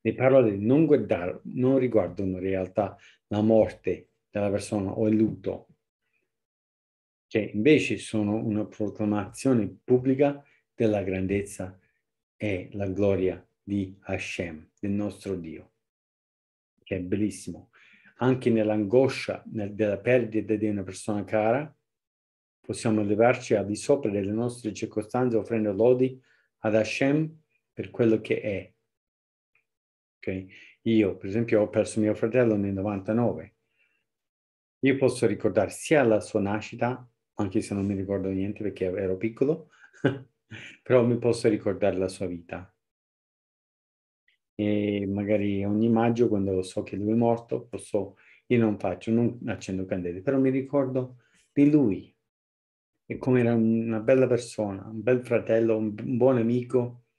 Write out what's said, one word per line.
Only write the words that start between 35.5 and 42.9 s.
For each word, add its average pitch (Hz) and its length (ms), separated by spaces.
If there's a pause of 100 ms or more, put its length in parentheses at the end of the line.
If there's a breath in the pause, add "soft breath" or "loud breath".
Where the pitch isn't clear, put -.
sia - 340
la 107 160
sua 107 200
nascita, 117 680 (260)
anche 104 260
se 98 140
non 98 120
mi 101 80
ricordo 95 340
niente 98 340
perché 95 220
ero 92 320
piccolo, 117 540 (320 soft breath)
<laughs> - 340 (460 loud breath)
però 123 220
mi 120 140
posso 117 300
ricordare 98 480
la 92 120
sua 95 180
vita. 87 460 (1800)